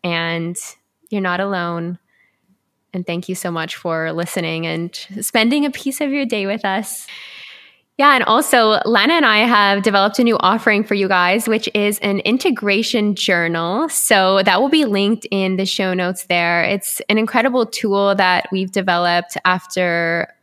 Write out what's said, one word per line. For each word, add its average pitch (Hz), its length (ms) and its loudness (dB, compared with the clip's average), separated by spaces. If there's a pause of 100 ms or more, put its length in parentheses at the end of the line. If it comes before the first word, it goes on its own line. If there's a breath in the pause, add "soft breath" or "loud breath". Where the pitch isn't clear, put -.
and 170 540 -4 (520)
you're 202 120 -4
not 180 180 -2
alone. 175 580 -4 (960)
And 180 140 -6
thank 180 220 -6
you 185 60 -4
so 180 160 -6
much 165 260 -6
for 160 340 -4
listening 165 560 -4
and 165 260 -6 (280)
spending 240 440 2
a 277 60 -2
piece - 300 -6
of 285 100 -2
your 277 140 -2
day 214 200 -2
with 208 200 -4
us. 202 420 -4 (880 loud breath)
Yeah, 277 180 6
and 247 80 2
also, 226 600 4
Lana 226 300 2
and 320 120 2
I 214 140 4
have 202 440 4
developed 202 340 2
a 254 60 2
new 233 160 4
offering 214 440 2
for 208 120 -2
you 196 120 0
guys, 185 400 2
which 214 280 0
is 208 240 0
an 196 220 -2
integration 214 960 0
journal. 170 760 -2
So 190 540 2
that 190 160 2
will 269 100 2
be 311 160 4
linked 202 440 0
in 190 280 -2
the 190 100 -2
show 190 260 -2
notes 185 320 -4
there. 170 380 0
It's - 360 -4 (100)
an 214 80 2
incredible 233 480 0
tool 202 500 0
that 185 360 2
we've 190 200 -2
developed 175 720 0
after 170 960 -2